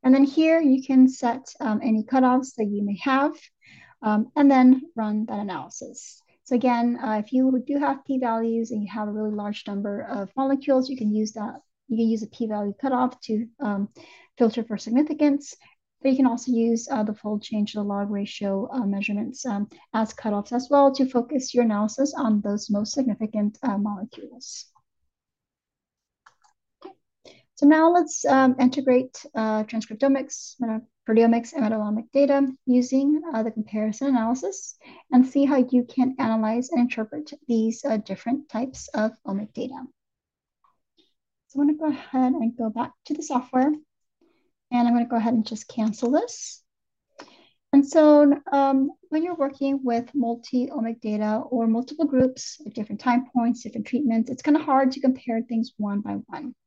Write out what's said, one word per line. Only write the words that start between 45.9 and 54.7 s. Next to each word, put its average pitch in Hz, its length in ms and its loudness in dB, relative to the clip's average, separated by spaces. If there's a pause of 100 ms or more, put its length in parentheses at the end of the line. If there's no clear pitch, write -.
this. - 500 -4 (1120)
And 277 120 8
so, 294 480 8 (200)
um, 277 400 2 (160)
when 320 160 -2
you're 349 100 -4
working 277 480 -2
with 240 320 -2
multi-omic 240 840 -4
data 214 500 -2
or 226 160 0
multiple 254 380 -2
groups 262 600 0
at 208 80 -14
different 208 280 -8
time 247 320 0
points, 233 320 0
different 214 240 -10
treatments, 240 420 0
it's 254 120 -10
kinda 302 180 4
hard 269 320 2